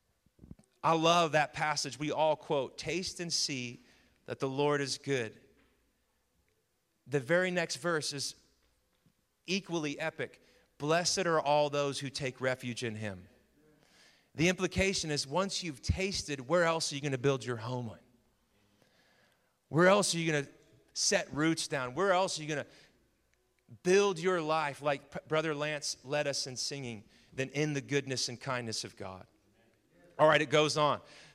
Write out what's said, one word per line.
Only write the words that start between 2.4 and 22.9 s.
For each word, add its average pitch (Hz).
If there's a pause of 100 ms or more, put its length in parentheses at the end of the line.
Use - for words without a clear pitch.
"Taste 170
and 170
see 123 (420)
that -
the 139
Lord 143
is 131
good." 123 (1700)
The 135
very 175
next 175
verse 156
is 135 (1120)
equally 165
epic. 151 (380)
"Blessed 170
are 160
all 147
those 143
who 139
take 127
refuge 123
in 110
him." 95 (1080)
The 165
implication 180
is 139
once 180
you've 147
tasted, 147
where 170
else 165
are 151
you 139
gonna 135
build 135
your 120
home 120
on? 92 (1700)
Where 170
else 196
are 170
you 165
gonna 143 (460)
set -
roots 160
down? 127
Where 190
else 180
are 156
you 147
gonna 143 (1160)